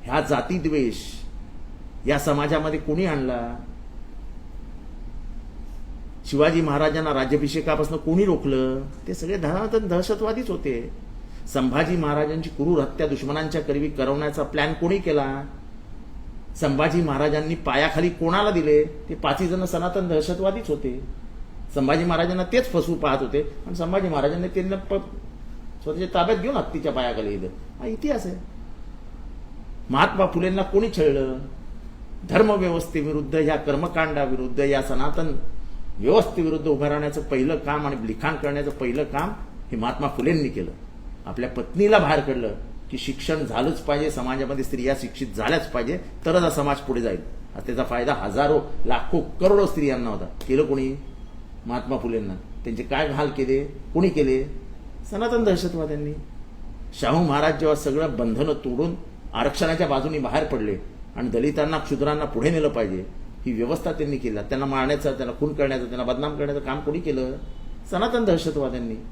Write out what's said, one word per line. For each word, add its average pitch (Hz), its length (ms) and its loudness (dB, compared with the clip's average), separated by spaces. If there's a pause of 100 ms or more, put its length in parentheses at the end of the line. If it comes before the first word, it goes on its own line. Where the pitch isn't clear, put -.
ह्या 143 180 2
जातीद्वेष 147 720 2 (1120)
या 143 120 4
समाजामध्ये 151 600 2
कोणी 156 260 0
आणला? 123 520 -2 (2750)
शिवाजी 160 360 4
महाराजांना 156 520 2
राज्याभिषेकापासून 147 840 2
कोणी 175 280 4
रोखलं? 135 560 2 (260)
ते 185 60 -4
सगळे 175 240 -2
धनातन 202 500 0
दहशतवादीच 214 640 0
होते. 135 420 -2 (600)
संभाजी 139 420 2
महाराजांची 151 540 0
क्रूर 156 300 2
हत्या 156 280 0
दुश्मनांच्या 147 540 -2
करवी 147 280 0
करवण्याचा 147 540 0
प्लॅन 151 300 0
कोणी 170 240 2
केला? 139 460 0 (1120)
संभाजी 156 460 2
महाराजांनी 151 540 2
पायाखाली 156 540 2
कोणाला 180 420 2
दिले? 151 320 6
ते - 320 -6
पाचही 160 320 2
जण 185 180 0
सनातन 180 420 0
दहशतवादीच 180 640 0
होते. 135 320 -2 (720)
संभाजी 147 300 4
महाराजांना 175 380 2
तेच 247 280 2
फसवू 170 240 2
पाहत 143 260 2
होते 139 200 0 (240)
आणि 180 100 -6
संभाजी 180 340 0
महाराजांनी 156 380 2
त्यांना 190 280 0
प-, 190 280 -2 (800)
स्वतःच्या 165 300 -4
ताब्यात 190 240 4
घेऊन 233 180 0
हत्तीच्या 156 360 0
पायाखाली 110 460 0
दिलं. - 420 -8
हा 247 80 -8
इतिहास 226 380 0
आहे. 180 260 -8 (1400)
महात्मा 180 360 4
फुलेंना 185 360 2
कोणी 202 360 2
छळलं? 135 400 4 (920)
धर्मव्यवस्थेविरुद्ध, 165 1080 0
या 156 200 2
कर्मकांडाविरुद्ध, 143 1040 0
या 139 220 4
सनातन 156 540 4 (600)
व्यवस्थेविरुद्ध 160 720 4
उभं 147 200 2
राहण्याचं 147 340 0
पहिलं 143 360 2
काम 147 300 -2
आणि 123 200 -2
लिखाण 147 280 -2
करण्याचं 143 340 -2
पहिलं 131 340 0
काम 147 260 -2 (420)
हे 127 60 -4
महात्मा 123 300 -2
फुलेंनी 139 420 2
केलं. - 220 -4 (540)
आपल्या 123 240 -4
पत्नीला 202 480 4
बाहेर 151 220 6
काढलं 123 360 -2 (360)
की 135 60 -6
शिक्षण 147 480 -2
झालंच 127 360 0
पाहिजे, 147 300 0
समाजामध्ये 131 520 -2
स्त्रिया 131 380 0
शिक्षित 127 260 -6 (100)
झाल्याच 127 340 0
पाहिजे, 123 280 -2 (260)
तरच 175 180 6
हा 165 60 4
समाज 143 280 2
पुढे 120 240 -2
जाईल. 95 200 0 (340)
आज - 100 -8
त्याचा 123 180 -2
फायदा 123 300 0
हजारो, 135 600 2 (120)
लाखो, - 360 4
करोडो 202 440 6
स्त्रियांना 131 440 0
होता. 95 160 -2
केलं 135 400 2
कोणी? 135 340 0 (640)
महात्मा 120 320 -2
फुलेंना. 113 360 -2 (300)
त्यांचे 113 200 -4
काय 147 240 0
हाल 143 220 0
केले? 135 340 2 (300)
कोणी 180 160 6
केले? 131 340 4 (680)
सनातन 233 320 2
दहशतवाद्यांनी. 160 720 2 (840)
शाहू 143 280 4
महाराज 147 320 4
जेव्हा 151 160 6
सगळं 147 420 0
बंधनं 120 360 2
तोडून 139 420 0 (380)
आरक्षणाच्या 160 540 2
बाजूने 151 320 0
बाहेर 131 240 2
पडले 110 340 -2 (380)
आणि 123 140 -2
दलितांना, 147 480 2
क्षुद्रांना 147 480 0
पुढे 117 240 2
नेलं 156 200 4
पाहिजे, 98 360 0 (400)
ही 127 80 0
व्यवस्था 135 380 0
त्यांनी 147 260 -2
केली. 113 180 -2
त्यांना 131 300 -2
मारण्याचं, 139 460 0
त्यांना 127 280 -4
खून 147 140 0
करण्याचं, 135 320 0
त्यांना 123 180 -4
बदनाम 139 340 -2
करण्याचं 143 240 -2
काम 131 180 -4
कोणी 147 200 -2
केलं? 131 340 -2 (580)
सनातन 226 340 2
दहशतवाद्यांनी. 139 720 0 (160)